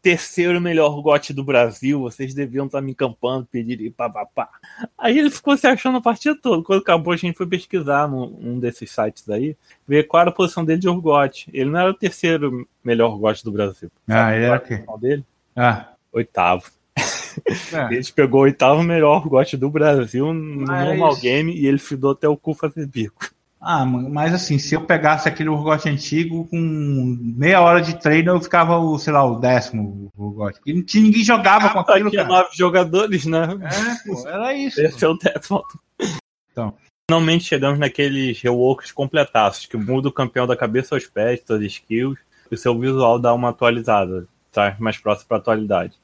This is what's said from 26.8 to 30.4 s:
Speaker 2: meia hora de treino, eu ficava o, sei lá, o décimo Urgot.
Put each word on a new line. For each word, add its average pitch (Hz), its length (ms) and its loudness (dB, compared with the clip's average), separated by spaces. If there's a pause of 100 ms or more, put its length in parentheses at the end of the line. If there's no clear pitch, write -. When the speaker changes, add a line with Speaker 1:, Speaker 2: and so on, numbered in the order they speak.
Speaker 2:
meia 131 440 2
hora 170 200 6
de 160 160 -4
treino, 165 360 2
eu 170 80 2
ficava 170 360 2
o, 156 220 0
sei 151 140 -4
lá, 143 100 6
o 120 160 0
décimo 107 760 -2
Urgot. 104 380 -8